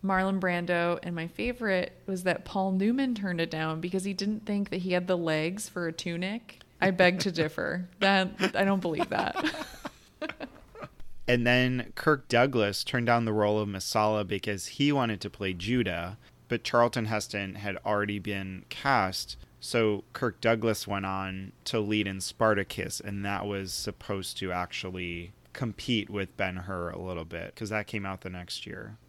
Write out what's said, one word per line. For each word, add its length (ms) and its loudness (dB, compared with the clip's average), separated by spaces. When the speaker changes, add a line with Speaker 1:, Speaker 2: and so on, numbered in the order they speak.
Speaker 1:
Marlon 360 2
Brando. 640 2
And 100 -4
my 140 -4
favorite 640 0
was 180 -4
that 220 0
Paul 260 0
Newman 440 2
turned 260 -2
it 100 0
down 300 -2
because 240 -2
he 80 -2
didn't 320 -4
think 240 0
that 80 -4
he 160 0
had 140 0
the 100 2
legs 500 0
for 220 -4
a 40 -6
tunic. 680 -6
I 120 4
beg 280 6
to 140 0
differ. 600 -2
Speaker 2:
<laughs> 60 -20
Speaker 1:
That, 300 4
I 80 4
don't 180 4
believe 280 -2
that. 260 0
<laughs> 280 -8
Speaker 2:
And 180 4
then 480 2
Kirk 340 2
Douglas 560 4
turned 220 0
down 200 4
the 80 0
role 260 4
of 100 0
Messala 580 0
because 380 -4
he 260 2
wanted 300 2
to 80 -6
play 240 -4
Judah, 640 0
but 160 -2
Charlton 420 4
Heston 500 -2
had 300 -6
already 320 0
been 520 -6
cast. 680 0
So 540 0
Kirk 280 -2
Douglas 460 2
went 180 -2
on 460 -6
to 140 0
lead 280 2
in 120 -4
Spartacus, 800 0
and 260 -8
that 200 -4
was 260 -4
supposed 680 -6
to 120 -4
actually 840 -6
compete 560 0
with 260 -4
Ben-Hur 540 -4
a 100 -8
little 260 -6
bit, 300 -10
'cause 140 -8
that 160 -2
came 220 -6
out 140 -8
the 100 -8
next 340 -10
year. 320 -12